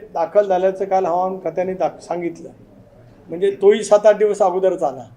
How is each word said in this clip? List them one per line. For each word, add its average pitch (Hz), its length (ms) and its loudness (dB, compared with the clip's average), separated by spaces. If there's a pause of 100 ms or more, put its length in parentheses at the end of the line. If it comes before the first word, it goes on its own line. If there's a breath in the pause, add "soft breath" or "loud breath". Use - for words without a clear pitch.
(140)
दाखल 170 340 0
झाल्याचं 190 380 0
काल 190 200 0
हवामान 185 340 -2
खात्याने 180 340 -4
दाख-, 175 260 -4
सांगितलं, 170 500 -8 (800)
म्हणजे 196 340 -2
तोही 208 220 4
सात 208 220 4
आठ 214 100 8
दिवस 208 260 0
अगोदरच 180 420 0
आला. 131 220 -6 (120)